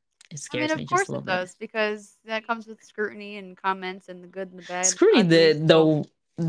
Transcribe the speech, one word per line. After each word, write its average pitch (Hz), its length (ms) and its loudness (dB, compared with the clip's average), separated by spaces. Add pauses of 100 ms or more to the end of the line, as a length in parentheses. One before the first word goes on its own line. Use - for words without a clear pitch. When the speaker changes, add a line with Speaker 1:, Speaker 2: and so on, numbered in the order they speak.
(300)
Speaker 1:
It - 40 -18
Speaker 2:
I - 0 -
mean, 151 60 -14
Speaker 1:
scares 302 320 -4
Speaker 2:
of 320 60 -2
Speaker 1:
me - 80 -8
just - 40 -16
Speaker 2:
course 370 200 0
Speaker 1:
a - 20 -8
little - 100 -6
Speaker 2:
it - 40 -14
Speaker 1:
bit. 196 60 -6
Speaker 2:
does, 185 280 -6
because 214 640 -6
that 220 220 -8
comes 226 200 -6
with 220 160 -20
scrutiny 208 540 -10
and 185 180 -16
comments 190 540 -8
and 180 140 -18
the 175 40 -20
good 185 240 -12
and 185 80 -18
the 175 40 -20
bad 175 140 -8
and 180 80 -2
the 180 40 0
Speaker 1:
Scrutiny, 359 320 4
Speaker 2:
ugly, 165 320 6
Speaker 1:
the, 156 140 -2
Speaker 2:
so 156 380 4 (320)
Speaker 1:
the, 170 120 -2